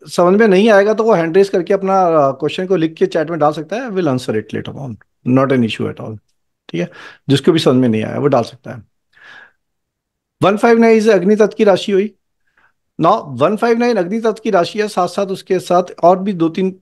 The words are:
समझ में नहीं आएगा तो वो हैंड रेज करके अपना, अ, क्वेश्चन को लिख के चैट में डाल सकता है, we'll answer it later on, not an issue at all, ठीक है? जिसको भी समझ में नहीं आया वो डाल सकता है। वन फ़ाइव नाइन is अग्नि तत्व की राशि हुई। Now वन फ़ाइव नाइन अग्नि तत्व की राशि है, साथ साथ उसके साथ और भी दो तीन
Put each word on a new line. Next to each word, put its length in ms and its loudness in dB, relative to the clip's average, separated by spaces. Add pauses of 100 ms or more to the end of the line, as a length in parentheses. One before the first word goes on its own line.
समझ 320 2
में 80 4
नहीं 220 4
आएगा 240 4
तो 100 -2
वो 100 2
हैंड 240 0
रेज 120 4
करके 240 -2
अपना, 280 0
अ, 300 2
क्वेश्चन 360 -6
को 80 0
लिख 180 -2
के 120 0
चैट 240 -4
में 100 -6
डाल 120 2
सकता 240 -10
है, 140 -6
we'll 280 -2
answer 180 -6
it 200 -6
later 240 -10
on, 160 -12 (320)
not 240 2
an 80 2
issue 340 -4
at 80 -16
all, 160 -14 (520)
ठीक 120 -8
है? 100 -8 (380)
जिसको 220 2
भी 80 2
समझ 160 2
में 140 2
नहीं 140 -2
आया 160 -6
वो 80 -4
डाल 160 0
सकता 280 -14
है। 120 -16 (1600)
वन 140 2
फ़ाइव 200 2
नाइन 240 4
is 80 2
अग्नि 260 4
तत्व 220 0
की 60 2
राशि 280 2
हुई। 240 -2 (840)
Now 260 2
वन 300 -2
फ़ाइव 200 0
नाइन 200 0
अग्नि 220 -2
तत्व 240 -4
की 60 -4
राशि 320 0
है, 60 -2
साथ 200 -2
साथ 180 -4
उसके 340 -4
साथ 240 0 (200)
और 160 6
भी 140 -6
दो 160 0
तीन 320 -4